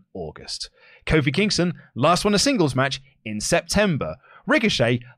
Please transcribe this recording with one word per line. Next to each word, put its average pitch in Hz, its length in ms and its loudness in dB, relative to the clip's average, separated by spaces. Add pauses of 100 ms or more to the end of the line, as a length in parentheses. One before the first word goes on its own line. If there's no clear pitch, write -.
(140)
August. - 560 -12 (360)
Kofi 147 280 2
Kingston 180 400 0 (220)
last 160 280 2
won 208 100 2
a 202 60 4
singles 202 360 2
match 135 260 -2 (240)
in 107 160 -6
September. 160 760 0 (320)
Ricochet 151 540 2 (160)